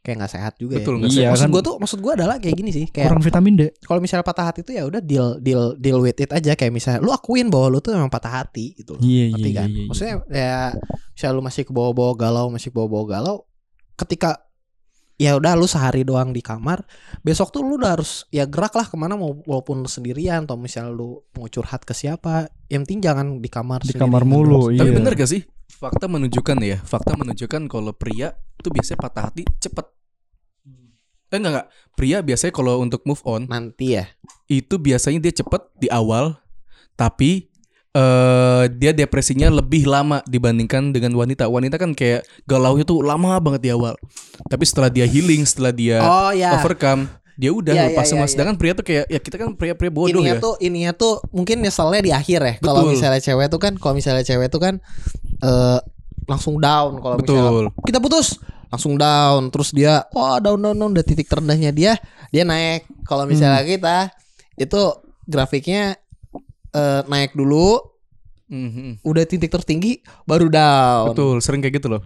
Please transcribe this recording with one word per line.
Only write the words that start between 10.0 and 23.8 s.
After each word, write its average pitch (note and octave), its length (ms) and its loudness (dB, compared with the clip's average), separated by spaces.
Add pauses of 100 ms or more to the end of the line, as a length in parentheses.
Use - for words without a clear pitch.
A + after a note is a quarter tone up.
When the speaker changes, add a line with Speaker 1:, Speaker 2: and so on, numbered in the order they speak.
Speaker 1:
ya, B2+ 300 -4 (500)
misalnya - 240 -4
lu C3 120 -2
masih C3 200 -6
kebawa-bawa B2 540 0
galau, A#2 300 0
masih A#2+ 200 -10
kebawa-bawa A2 400 -4
galau, B2+ 280 -4 (580)
ketika - 480 -4 (720)
ya C#3+ 240 2
udah D#3+ 160 2
lu F3 160 2
sehari C3 320 0
doang C3 320 -2
di A#2+ 80 -6
kamar, A#2 400 -6 (400)
besok D#3+ 320 -2
tuh C#4+ 80 -4
lu C4+ 160 -4
udah G#3 160 0
harus - 340 -8
ya C#3+ 140 -2
gerak E3+ 320 -4
lah A#3 100 0
kemana E3+ 300 -6
mau, D#3 260 -6
walaupun C3+ 380 -6
lu C3 100 -8
sendirian D3+ 540 -6
atau C3 160 -10
misalnya A#2+ 320 -10
lu A#2+ 400 -12
mau A#2+ 160 -14
curhat B2 340 -8
ke - 140 -10
siapa, D#3+ 560 -6 (160)
yang C#3 160 -4
penting F#3+ 180 -6
jangan C#3 380 -2
di A#2 80 -10
kamar B2+ 320 -6
Speaker 3:
Di B2+ 160 -4